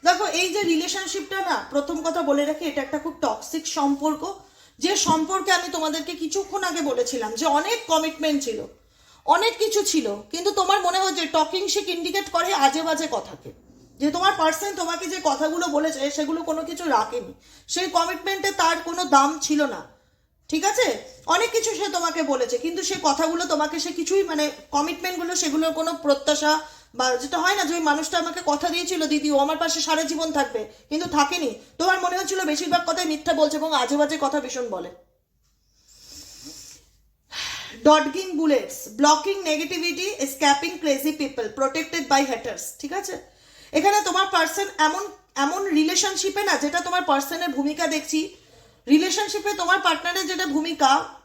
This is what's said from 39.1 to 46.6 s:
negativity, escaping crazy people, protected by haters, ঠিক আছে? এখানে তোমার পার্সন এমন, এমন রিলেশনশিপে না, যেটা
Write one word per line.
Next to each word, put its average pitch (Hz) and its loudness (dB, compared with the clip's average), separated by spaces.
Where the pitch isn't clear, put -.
negativity, 339 -4
escaping 285 2
crazy 285 0
people, 247 -4
protected 294 -2
by 269 6
haters, 226 -6
ঠিক 285 -10
আছে? 392 -6
এখানে 403 4
তোমার 381 2
পার্সন 339 0
এমন, 359 2
এমন 330 0
রিলেশনশিপে 381 2
না, 370 2
যেটা 294 0